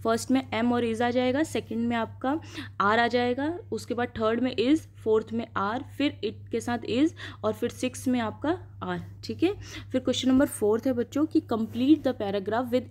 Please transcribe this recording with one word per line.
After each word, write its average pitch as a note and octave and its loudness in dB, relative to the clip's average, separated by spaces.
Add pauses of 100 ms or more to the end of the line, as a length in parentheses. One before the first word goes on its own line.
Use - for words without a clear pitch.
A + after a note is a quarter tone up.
फर्स्ट A3+ 2
में C4 2
am A#3 2
और A#3+ 2
is A3+ 0
आ A#3+ 2
जाएगा, B3+ 2
सेकंड A#3 -2
में A#3 0
आपका C4 -2 (420)
are G#3 4
आ A#3+ 4
जाएगा, B3 0 (140)
उसके A3+ -6
बाद A#3+ -2
थर्ड A3+ 0
में B3+ 0
is, C#4 4 (260)
फोर्थ A3 4
में A#3 -2 (120)
are, G#3 -2 (160)
फिर D4 0
it - -6
के A#3 -2
साथ A#3+ -2
is C4 2 (340)
और G#3+ 2
फिर A#3 -2
सिक्स - -4
में B3 2
आपका C#4 -2 (260)
are, F3+ -2 (240)
ठीक - -4
है। F#4 4 (380)
फिर B3+ 2
क्वेश्चन B3 0
नंबर C4 6
फोर्थ A3 0
है C4+ 2
बच्चों A#3+ 0
कि D4+ 2
"Complete A#3+ 4
the B3+ 2
paragraph G3+ 0
with B3+ 4